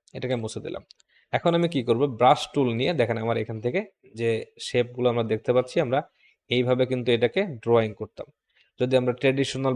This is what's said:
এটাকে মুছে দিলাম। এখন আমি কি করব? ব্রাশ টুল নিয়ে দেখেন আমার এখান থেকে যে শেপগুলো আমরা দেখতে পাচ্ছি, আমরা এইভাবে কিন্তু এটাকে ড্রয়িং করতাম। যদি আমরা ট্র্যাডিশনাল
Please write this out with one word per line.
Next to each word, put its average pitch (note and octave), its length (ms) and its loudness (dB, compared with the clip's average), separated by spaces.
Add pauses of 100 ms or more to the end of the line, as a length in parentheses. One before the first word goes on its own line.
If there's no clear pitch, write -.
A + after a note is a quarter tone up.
(160)
এটাকে C3 260 -4
মুছে A2 220 -8
দিলাম। - 180 -10 (540)
এখন E3+ 220 0
আমি E3+ 160 2
কি C#3 140 0
করব? A#2 140 2 (180)
ব্রাশ C3 200 6 (140)
টুল C3+ 140 2 (120)
নিয়ে D#3 200 0
দেখেন A2+ 240 0
আমার A2+ 180 0
এখান A2+ 220 -8
থেকে C3 160 -2 (400)
যে A#2 100 0 (360)
শেপগুলো B2 460 -2
আমরা A#2 200 0
দেখতে A2 240 -2
পাচ্ছি, B2 280 0
আমরা B2+ 160 0 (500)
এইভাবে B2 400 2
কিন্তু B2 260 -2
এটাকে A#2+ 240 0 (240)
ড্রয়িং A#2 260 4 (100)
করতাম। - 260 -12 (540)
যদি B2+ 200 0
আমরা B2 200 0
ট্র্যাডিশনাল C3+ 560 0